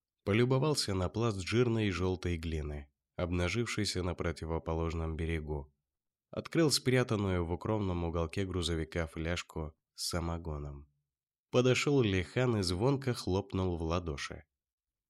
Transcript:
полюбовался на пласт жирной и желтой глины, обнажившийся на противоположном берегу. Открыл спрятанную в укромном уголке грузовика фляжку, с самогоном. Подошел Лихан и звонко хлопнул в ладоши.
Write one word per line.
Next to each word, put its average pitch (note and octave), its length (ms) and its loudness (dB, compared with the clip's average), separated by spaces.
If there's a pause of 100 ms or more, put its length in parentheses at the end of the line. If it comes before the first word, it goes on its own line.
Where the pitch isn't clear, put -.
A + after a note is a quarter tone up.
(240)
полюбовался B2+ 680 2
на F2+ 160 2
пласт G#2+ 320 0
жирной A2+ 460 2
и F#2+ 40 2
желтой F2+ 460 0
глины, D2 520 -6 (280)
обнажившийся F2+ 880 0
на F2 120 -2
противоположном D#2+ 1000 -2
берегу. D#2 560 -4 (560)
Открыл D#3 420 2
спрятанную G2+ 760 2
в E2 60 -4
укромном F#2 540 0
уголке E2+ 400 0
грузовика E2+ 600 -2
фляжку, D#2+ 680 -6 (260)
с - 80 -4
самогоном. D#2+ 760 -4 (640)
Подошел B2+ 500 4
Лихан A2 560 2
и G2 60 2
звонко B2 500 0
хлопнул F#2 640 0
в E2 60 -4
ладоши. D#2+ 600 -4 (640)